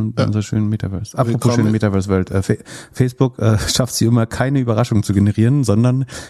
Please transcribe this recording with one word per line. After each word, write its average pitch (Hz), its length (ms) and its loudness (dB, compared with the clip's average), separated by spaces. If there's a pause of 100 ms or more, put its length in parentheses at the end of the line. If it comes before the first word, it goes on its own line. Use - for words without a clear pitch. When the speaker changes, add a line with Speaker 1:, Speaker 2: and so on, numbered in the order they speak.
Speaker 1:
und 113 100 -4
Speaker 2:
Ja. 131 60 0
Speaker 1:
unser 107 160 0
schönen 107 280 -2
Metaverse. 98 480 -6
Apropos 117 160 0
Speaker 2:
Willkommen. 120 220 0
Speaker 1:
schönen 110 160 2
Metaverse-Welt. 98 600 0
Äh, 95 100 0
Fa-, - 220 -2 (300)
Facebook, 127 460 0
äh, 110 180 4
<laughs> - 160 -4
schafft - 220 -2
sie 120 100 0
immer, 117 220 2
keine 135 340 -2
Überraschung 117 420 0
zu 98 100 -2
generieren, 110 520 2
sondern 123 400 2 (240)